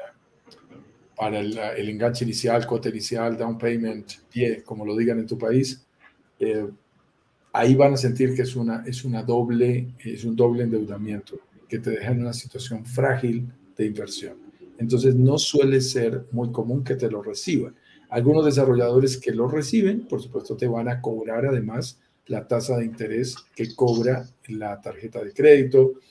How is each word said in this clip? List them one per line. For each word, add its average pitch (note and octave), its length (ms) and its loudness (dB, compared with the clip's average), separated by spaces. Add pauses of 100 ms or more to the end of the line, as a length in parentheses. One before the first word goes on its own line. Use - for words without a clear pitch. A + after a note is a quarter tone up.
(1160)
para G#2+ 220 -2
el, G#2 180 -4
el G#2+ 320 -6
enganche A#2+ 340 -2
inicial, A#2 420 0
cuota A2+ 240 -2
inicial, A2+ 480 -4
down A2+ 200 -4
payment, A2+ 560 -4 (180)
pie, A#2 320 -2
como G#2 220 -10
lo G#2 100 -4
digan A#2 240 0
en A2 80 -4
tu G#2+ 100 -6
país, B2+ 480 0 (540)
eh, A2 280 -2 (840)
ahí B2 240 6
van C#3 180 6
a C3 40 0
sentir B2+ 380 0
que B2+ 80 0
es - 120 -6
una, A2+ 300 -4
es - 180 -8
una A#2 180 -4
doble, A#2+ 760 0
es A2+ 240 -12
un A2+ 120 -4
doble A#2+ 280 2
endeudamiento G#2 760 -6 (280)
que A2+ 120 -6
te B2+ 100 -6
deja A2 220 -2
en A#2+ 100 0
una A#2+ 120 -4
situación A#2+ 520 -10
frágil B2 680 -2 (240)
de G#2+ 100 -2
inversión". - 560 -8 (380)
Entonces, B2+ 360 4
no C3+ 220 6
suele C3+ 440 4
ser A#2+ 500 -2
muy A#2+ 200 -4
común A#2+ 320 -2
que G#2+ 120 -2
te A2 140 -2
lo G#2 120 -6
reciban. G#2 540 -4 (340)
Algunos D3 340 4
desarrolladores B2+ 720 4
que A#2 140 -4
lo A2+ 160 0
reciben, G3 600 0
por A2+ 120 -4
supuesto, - 380 -8
te B2+ 100 -2
van A#2 220 -2
a B2 100 -2
cobrar A2+ 460 -4
además A#2 540 -4 (260)
la A2 220 -8
tasa A#2+ 300 0
de A#2 80 -2
interés A2+ 500 -4 (200)
que A2+ 200 -6
cobra A#2+ 520 2 (200)
la G#2+ 340 -10
tarjeta A2+ 420 -12
de G2+ 80 -12
crédito, C3+ 640 8 (180)